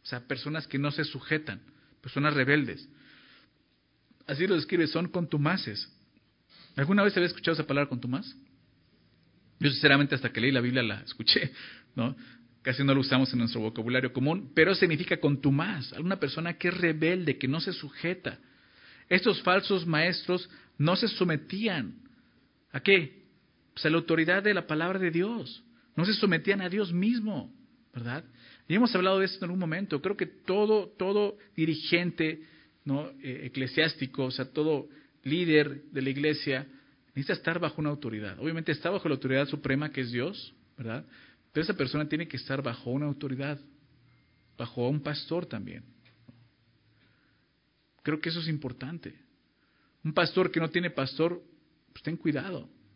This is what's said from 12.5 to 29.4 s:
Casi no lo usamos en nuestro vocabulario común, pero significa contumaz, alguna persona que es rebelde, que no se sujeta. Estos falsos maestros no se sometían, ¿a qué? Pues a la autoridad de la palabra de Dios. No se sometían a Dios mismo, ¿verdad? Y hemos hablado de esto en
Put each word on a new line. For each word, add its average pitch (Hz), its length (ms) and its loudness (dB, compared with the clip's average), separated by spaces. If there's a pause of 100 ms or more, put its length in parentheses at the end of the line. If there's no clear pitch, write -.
Casi 127 220 -2
no 139 100 6
lo 139 80 4
usamos 131 320 4
en 123 60 2
nuestro 117 220 0
vocabulario 117 520 -2
común, 143 400 -2
pero 165 220 6
significa 165 420 2
contumaz, 143 760 0
alguna 185 260 -2
persona 160 340 -4
que - 140 -4
es 175 100 -2
rebelde, 160 600 2
que 127 100 -2
no 147 120 0
se 180 140 -4
sujeta. 160 680 -6 (680)
Estos 185 320 4
falsos 185 460 2
maestros 170 600 0 (280)
no 160 180 4
se 220 120 0
sometían, 175 880 -2 (760)
¿a 131 100 -6
qué? 180 420 4 (500)
Pues - 120 -6
a 156 40 6
la 160 80 4
autoridad 170 460 2
de 208 100 4
la 170 140 -2
palabra 170 320 -2
de 180 120 0
Dios. 180 520 -4 (320)
No 165 100 2
se 214 80 2
sometían 196 480 2
a 180 80 -4
Dios 190 240 -2
mismo, 208 580 0 (420)
¿verdad? 123 300 -8 (440)
Y 160 80 0
hemos 233 180 4
hablado 190 260 4
de 190 60 4
esto 190 120 -4
en - 80 -8